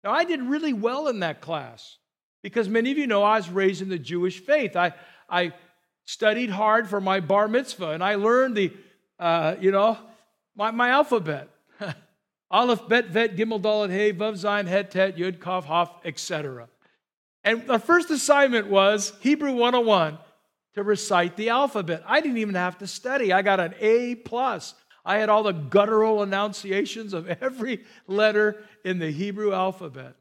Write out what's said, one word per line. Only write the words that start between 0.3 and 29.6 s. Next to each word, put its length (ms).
really 320
well 340
in 120
that 200
class 560
because 260
many 240
of 60
you 80
know 160
I 160
was 100
raised 320
in 80
the 100
Jewish 420
faith. 360
I, 160
I 240
studied 460
hard 360
for 140
my 200
bar 280
mitzvah, 440
and 120
I 120
learned 420
the, 160
uh, 400
you 120
know, 260
my, 160
my 200
alphabet. 580
<laughs> 720
Aleph, 360
Bet, 200
Vet, 280
Gimel, 240
Dalet, 300
Hey, 240
Vav, 220
Zayin, 320
Het, 240
Tet, 260
Yud, 240
Kaf, 240
Haf, 300
et 140
cetera. 500
And 280
our 80
first 320
assignment 560
was 540
Hebrew 340
one 200
oh 60
one, 380
to 80
recite 560
the 100
alphabet. 580
I 140
didn't 160
even 180
have 260
to 60
study. 460
I 80
got 200
an 200
A 360
plus. 580
I 140
had 120
all 120
the 80
guttural 720
enunciations 880
of 160
every 540
letter 560
in 160
the 100
Hebrew 420
alphabet. 680